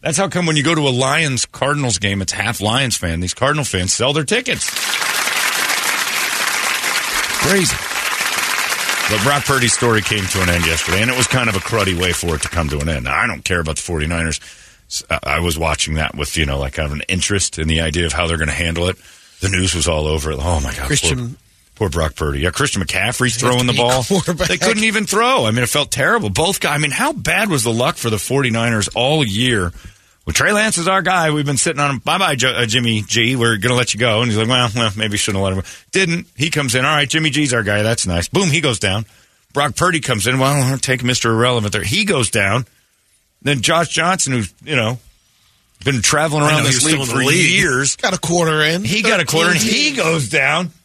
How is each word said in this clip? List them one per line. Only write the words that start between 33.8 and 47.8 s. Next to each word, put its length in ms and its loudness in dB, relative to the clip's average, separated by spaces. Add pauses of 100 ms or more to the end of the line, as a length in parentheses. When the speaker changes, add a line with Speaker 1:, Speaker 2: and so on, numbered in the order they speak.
Speaker 1:
you 60 -4
go. 200 2
And 100 0
he's 80 0
like, 100 2
"Well, 260 2
well, 200 0
maybe 220 -4
shouldn't 260 -2
have 20 2
let 100 0
him 60 -2
go." 60 -8 (240)
Didn't. 360 0 (100)
He 140 -2
comes 240 -2
in. 100 2
"All 100 2
right, 140 2
Jimmy 220 0
G's 240 0
our 80 2
guy. 200 2
That's 240 0
nice." 220 0
Boom, 220 2
he 100 2
goes 180 0
down. 280 -2 (480)
Brock 200 0
Purdy 260 0
comes 260 -2
in. 120 2
"Well, 140 2 (100)
I'll 160 0
take 240 -2
Mister 280 0
Irrelevant 420 2
there." 100 -2
He 220 0
goes 260 0
down. 360 0 (720)
Then 220 0
Josh 260 2
Johnson, 460 0
who's, 180 -2 (120)
you 120 -4
know, 220 0 (840)
been 180 0
traveling 400 2
Speaker 3:
I 60 4
Speaker 1:
around 160 4
Speaker 3:
know, 60 2
Speaker 1:
this 140 2
Speaker 3:
he 0 -
was 0 -
Speaker 1:
league 220 0
Speaker 3:
still 140 -2
in 40 2
Speaker 1:
for 80 4
Speaker 3:
the 60 4
league. 140 4
Speaker 1:
years. 440 2